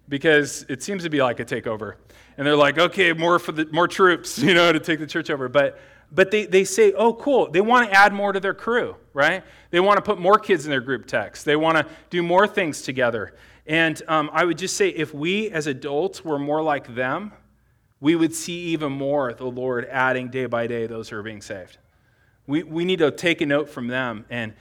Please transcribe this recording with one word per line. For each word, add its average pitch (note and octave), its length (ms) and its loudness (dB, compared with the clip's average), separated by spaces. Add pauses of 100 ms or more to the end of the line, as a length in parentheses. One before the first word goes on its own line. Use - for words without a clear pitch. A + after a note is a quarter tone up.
because C#3+ 600 2
it C#3+ 120 -8
seems G3 220 -6
to F3 60 -6
be D3 120 0
like A#2+ 200 0
a A#2 40 -6
takeover. A2 500 -8 (420)
And C#3+ 100 -2
they're D3 80 4
like, D3 220 4
"Okay, F3 340 2
more E3 280 2
for F3 120 -6
the, D#3 220 -4
more E3+ 160 2
troops, F3 500 2
<laughs> - 0 -
you D3+ 140 2
know, E3+ 180 6
to D#3 80 0
take D#3 200 -4
the D3+ 80 -8
church D#3+ 220 -6
over." C3+ 200 -4
But, C#3 280 2 (320)
but F#3+ 220 2
they, G#3+ 140 0
they F#3+ 180 4
say, G3+ 300 4
"Oh, A3+ 180 2
cool." A3+ 400 0
They E3 80 2
want A#3 300 4
to F#3+ 40 0
add G3+ 200 8
more G3+ 180 -2
to F#3+ 80 -2
their F#3+ 140 -2
crew, G#3 420 -4 (180)
right? D#3+ 300 0 (280)
They F3 100 4
want G3+ 160 4
to G3 40 2
put G3 180 -4
more G3 200 4
kids F3+ 240 0
in D3+ 80 -6
their C3+ 80 0
group B2 280 -6
text. G#2+ 360 -4
They D3+ 140 2
want D#3+ 200 2
to D3+ 100 0 (240)
do F3 120 -2
more F3+ 240 4
things F#3 360 -4
together. A#2 500 -4 (360)
And, D#3+ 380 0
um, D#3 240 0
I D#3+ 140 2
would E3 120 -2
just F3+ 200 -6
say G3+ 100 2
if D#3 260 -4
we F#3 360 -4
as D#3 180 -4
adults C#3+ 560 -6
were D3+ 160 -4
more D3 220 -2
like C#3 340 -4
them, C#3+ 380 -4 (640)
we D3+ 160 2
would E3 180 0
see F3 340 -10
even D#3 260 -4
more C#3 400 -2
the B2+ 100 -12
Lord B2+ 480 -4
adding B2+ 380 0
day B2+ 160 -4
by A#2 220 -2
day A#2 200 -4
those A2+ 220 -12
who A2+ 80 -10
are G#2 40 -8
being G#2+ 200 -12
saved. F#2+ 360 -16 (680)
We, D3+ 180 -4
we E3 220 -6
need F#3 140 0
to D3 120 4
take E3 300 -2
a E3 40 2
note C#3+ 240 0
from B2 180 -8
them A#2+ 420 -4
and, A#2 320 -8